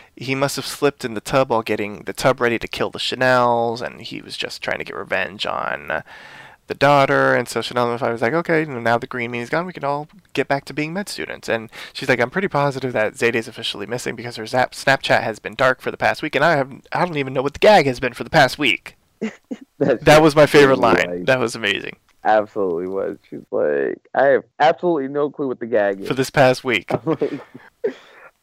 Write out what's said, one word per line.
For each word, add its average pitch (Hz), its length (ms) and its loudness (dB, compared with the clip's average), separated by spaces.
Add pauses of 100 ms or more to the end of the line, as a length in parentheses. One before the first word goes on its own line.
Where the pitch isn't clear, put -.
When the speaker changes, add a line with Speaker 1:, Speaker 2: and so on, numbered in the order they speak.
(160)
Speaker 1:
He 135 200 -4
must 139 220 0
have 135 100 -6
slipped - 360 -2
in 113 120 -4
the 104 60 -6
tub 135 280 0
while 113 140 0
getting 104 400 -4
the 98 100 -8
tub 127 260 0
ready 117 200 0
to - 80 -10
kill 101 240 -4
the - 80 -10
Chanels, 120 840 0
and 65 200 -10
he 101 200 -12
was - 160 -16
just - 240 -8
trying - 160 -4
to - 60 -8
get - 120 -12
revenge 95 520 -6
on, 73 440 -6
uh, 78 100 -4 (640)
the - 80 -6
daughter. 139 580 4
And 123 140 0
so 113 140 -4
Chanel 120 240 -2
number 120 120 -2
five 120 140 -2
was 113 100 -4
like, 120 120 0
"Okay, 170 260 0
you 160 60 -2
know, 131 160 -8
now 117 160 2
the 123 100 -6
Green 120 240 -6
Meanie's 120 180 -6
gone, 165 160 -2
we 180 60 -10
can 147 140 -8
all 143 240 -4 (240)
get 139 160 -2
back 139 160 -2
to - 80 -12
being 151 180 -4
med 196 160 -6
students." - 400 -10
And 113 220 -2 (240)
she's 135 160 -6
like, 123 100 2
"I'm 120 100 0
pretty 190 200 -4
positive 135 420 -2
that 127 220 0
Zadie's 117 340 0
officially 107 380 -10
missing 123 320 -6
because 120 180 -12
her 110 100 -10
Zap-, 127 280 0
Snapchat 135 500 0
has 110 160 -6
been 104 160 -10
dark 127 240 2
for 120 120 -6
the - 60 -8
past 110 240 0
week, 156 140 -4
and 135 80 2
I 160 140 4
have, 139 120 0 (220)
I 160 140 0
don't 160 100 -4
even 135 180 -4
know 131 80 -2
what 143 120 -2
the - 60 -12
gag 196 260 8
has 127 160 -2
been 123 100 -2
for 120 140 -10
the 117 40 -16
past 139 300 4
week." - 380 -2 (240)
Speaker 2:
<laughs> 220 100 -6 (480)
That 131 260 2
Speaker 1:
That 151 160 8
was 156 140 6
my 151 100 8
favorite 139 340 8
Speaker 2:
absolutely 113 300 4
Speaker 1:
line. 90 100 -6
Speaker 2:
was. 90 80 -10
Speaker 1:
That 131 120 4
was 120 160 -2
amazing. 107 400 -2 (300)
Speaker 2:
Absolutely 101 640 0
was. 95 300 -4 (120)
She's - 220 -14
like, 73 480 -2 (140)
"I 131 120 2
have 131 180 4 (160)
absolutely 160 480 2
no 143 220 -2
clue 139 180 -6
what 123 140 -6
the 117 60 -8
gag 101 340 0
is." 98 80 -10
Speaker 1:
For 139 60 -2
this 131 160 0
past 127 340 4
week. 117 280 -2
Speaker 2:
<laughs> - 0 -
I'm 165 120 0
like, 147 280 -2 (1080)